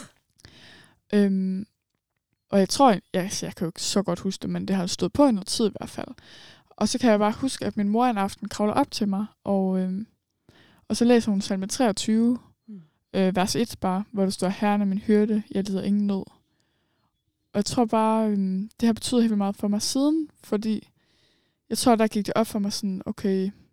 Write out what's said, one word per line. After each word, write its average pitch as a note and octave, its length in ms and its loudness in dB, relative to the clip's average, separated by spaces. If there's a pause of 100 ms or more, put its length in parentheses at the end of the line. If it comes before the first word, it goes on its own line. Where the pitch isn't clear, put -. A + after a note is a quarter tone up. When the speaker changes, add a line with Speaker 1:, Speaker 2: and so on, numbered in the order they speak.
(1120)
Speaker 1:
Øhm, F#3+ 520 2 (840)
og G3+ 100 4
jeg F#3+ 100 4
tror, C#4 220 6
jeg, F#3 100 2 (120)
altså, F#3 320 -4
jeg F3+ 100 -10
kan F3+ 100 -4
jo D#3+ 40 -2
ikke - 120 -12
så - 220 0
godt F3 160 -2
huske - 220 -6
det, - 80 -6
men F3 180 -4
det F#3+ 80 0
har F3+ 120 -2
stået - 260 -4
på C#4+ 140 4
i B3+ 40 4
noget F#3+ 160 -2
tid A3+ 200 0
i - 120 -2
hvert - 100 -10
fald. - 180 -12 (640)
Og G#3 200 -2
så B3+ 100 -4
kan B3 120 4
jeg G#3 80 4
bare G#3+ 120 2
huske, - 340 -4
at G#3 120 -6
min G3+ 120 0
mor A#3 160 2
en A#3 120 0
aften G3 320 -4
kravler G#3 240 -2
op - 180 0
til - 160 -2
mig, G3+ 180 -2 (180)
og, F#3+ 360 0
øhm, F#3 280 -4 (800)
og G#3+ 100 -2
så A#3 80 4
læser A#3 260 4
hun G3 100 0
salme F#3+ 260 -4
treogtyve, A#3 720 0 (280)
Speaker 2:
Mm. G3+ 140 -16 (340)
Speaker 1:
øh, F#3 200 2
vers A#3+ 200 0
et A#3 260 -2
bare, F#3+ 300 -2
hvor G3 120 -2
der F#3+ 60 2
står, F#3 200 -2
"Herren G#3 320 0
er G3+ 40 0
min F#3+ 120 0
hyrde, G#3+ 540 2
jeg G3 120 -2
lider F#3+ 200 -4
ingen G3+ 240 0
nød." G3 160 -2 (1300)
Og G3+ 40 -4
jeg G3+ 80 0
tror A#3+ 200 0
bare, A3 440 2
øhm, G3 400 -2 (100)
det A#3 80 0
har A3+ 60 4
betydet A#3+ 300 0
helt A3+ 80 2
vildt G#3 60 0
meget G3+ 180 0
for G#3 120 -4
mig G#3 140 -2
siden, D4+ 480 0 (140)
fordi G#3+ 460 -4 (800)
jeg A3 80 -4
tror, A#3+ 180 4
der A3 120 4
gik G#3 180 -2
det - 100 -4
op A3+ 120 2
for A3 120 -4
mig G3+ 140 -2
sådan, F#3+ 320 -4
okay, G3 460 -2 (220)